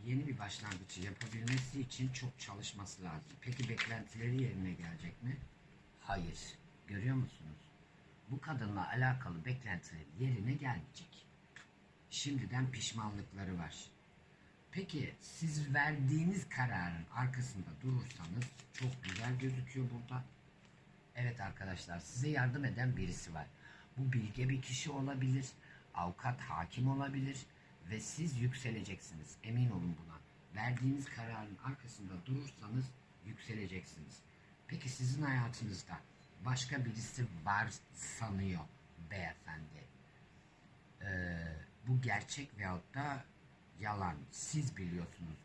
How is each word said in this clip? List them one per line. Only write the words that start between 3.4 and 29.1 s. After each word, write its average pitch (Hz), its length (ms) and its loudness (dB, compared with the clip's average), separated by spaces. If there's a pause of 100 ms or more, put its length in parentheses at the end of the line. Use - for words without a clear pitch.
Peki 123 280 0
beklentileri 113 760 0
yerine 92 280 0
gelecek 85 520 -6
mi? 127 140 -2 (640)
Hayır. 85 380 -2 (480)
Görüyor 104 280 2
musunuz? 78 420 0 (720)
Bu 123 120 -2
kadınla 104 480 0
alakalı 123 560 2
beklentileri 92 600 -2 (140)
yerine 123 340 4
gelmeyecek. - 720 -4 (840)
Şimdiden 127 600 2
pişmanlıkları 101 880 -2
var. 78 180 -4 (960)
Peki 160 500 -2
siz 147 520 0
verdiğiniz 151 760 6
kararın 90 640 2
arkasında 123 560 0 (120)
durursanız 120 640 0 (280)
çok 127 300 -2
güzel 113 340 0
gözüküyor 131 540 2
burada. 123 320 -4 (920)
Evet 120 260 2
arkadaşlar, 92 580 -4
size 127 300 0
yardım 135 360 4
eden 127 320 4
birisi 85 360 0
var. 76 140 -4 (500)
Bu 131 160 4
bilge 117 360 2
bir 135 120 2
kişi 131 300 -2
olabilir, 135 560 4 (460)
avukat, 90 480 0
hakim 85 460 2
olabilir 135 580 0 (440)
ve 107 100 -2
siz 135 420 0
yükseleceksiniz. 98 1000 -2